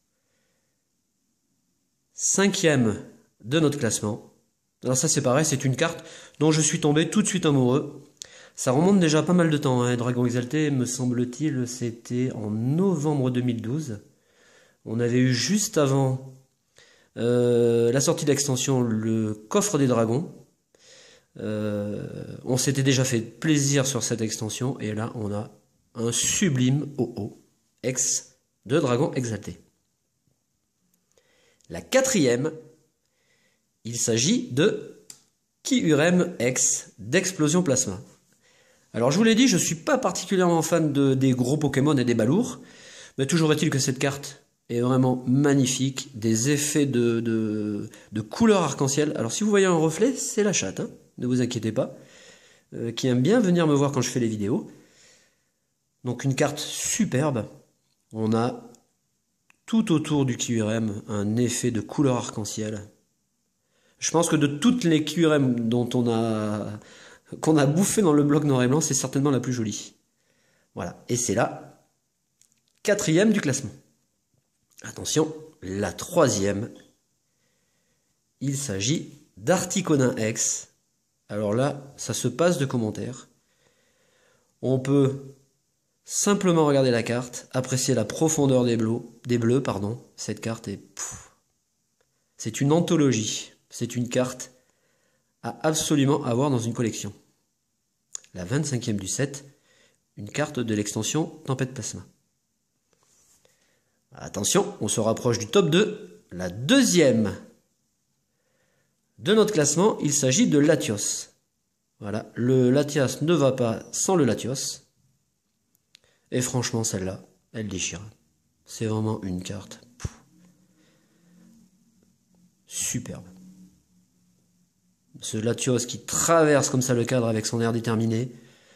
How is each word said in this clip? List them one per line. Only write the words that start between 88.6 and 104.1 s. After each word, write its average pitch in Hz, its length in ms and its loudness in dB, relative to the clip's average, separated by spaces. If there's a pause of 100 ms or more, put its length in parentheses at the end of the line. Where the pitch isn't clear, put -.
des 117 120 2
bleus, 113 240 0 (260)
des 120 120 0
bleus, 120 240 2
pardon. 104 420 -6 (120)
Cette - 260 -10
carte 113 260 -8
est, 101 80 -8
pff, - 560 -14 (1040)
c'est - 240 -8
une 143 120 2
anthologie. 147 840 2 (140)
C'est - 280 -8
une 123 120 -2
carte 123 440 -4 (880)
à 117 240 -10
absolument 147 580 2
avoir 131 260 0
dans 123 100 0
une 113 120 -4
collection. 104 400 -4 (1200)
La 90 120 -12
vingt-cinquième 117 540 -4
du 95 100 -10
set, - 360 -6 (720)
une 101 140 -14
carte 147 300 -6
de 110 140 -2
l'extension 110 520 -2 (180)
Tempête 135 300 -4
Plasma. 95 320 -12 (2000)